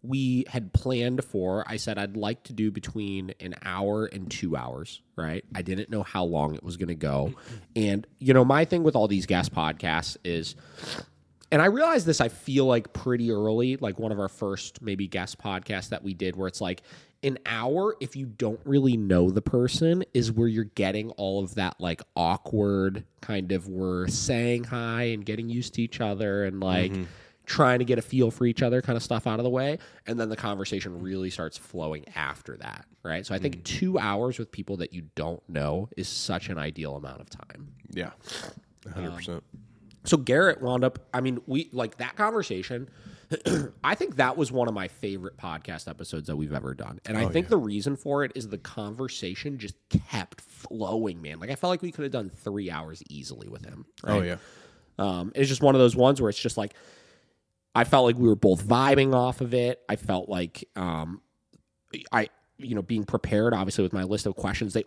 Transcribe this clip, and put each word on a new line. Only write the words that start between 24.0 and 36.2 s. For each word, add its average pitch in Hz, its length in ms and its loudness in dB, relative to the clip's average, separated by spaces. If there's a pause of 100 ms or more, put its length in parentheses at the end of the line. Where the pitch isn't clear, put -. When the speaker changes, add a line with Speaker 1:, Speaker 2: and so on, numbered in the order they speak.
Speaker 1:
saying 120 560 0
hi 117 400 -4
and 113 200 -2
getting 107 240 -6
used 120 240 -4
to 117 100 -2
each 113 200 -4
other 101 420 0
and, 95 160 -4
like, 92 320 2
Speaker 2:
Mm-hmm. 95 120 -4 (420)
Speaker 1:
trying 127 320 4
to 123 80 2
get 120 120 4
a 113 40 -4
feel 123 280 4
for 123 140 0
each 120 180 2
other 123 200 2
kind 120 160 0
of 113 40 -4
stuff 110 240 -2
out 110 140 0
of 120 40 -2
the 127 60 2
way. 135 280 0 (280)
And 117 140 -4
then 113 80 0
the 110 80 -4
conversation 98 640 -6
really 92 300 -4
starts 85 260 -8
flowing 78 480 -8 (100)
after 71 440 -8
that, - 260 -14 (180)
right? 85 220 -6
So 98 100 -6
I 95 40 -2
think 87 180 -2
Speaker 2:
Mm-hmm. 85 60 -14 (160)
Speaker 1:
two 185 200 0
hours 110 400 -2
with 113 140 -10
people 98 260 -8
that 87 140 -6
you 87 120 -12 (100)
don't 80 340 -6
know 80 480 -2
is 92 120 -6
such - 420 -6